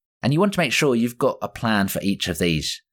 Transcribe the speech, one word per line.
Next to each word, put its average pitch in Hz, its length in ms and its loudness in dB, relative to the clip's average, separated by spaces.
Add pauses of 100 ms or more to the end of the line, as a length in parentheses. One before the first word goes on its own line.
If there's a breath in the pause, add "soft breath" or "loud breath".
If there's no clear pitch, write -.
(220)
And 135 120 2
you 160 60 2
want 202 140 2
to 185 60 0
make 139 120 0
sure 135 240 2
you've 120 220 0
got 131 220 0
a 101 80 -6
plan 107 380 0
for - 160 -6
each 95 240 -2
of 87 120 -4
these. 80 440 -2 (100)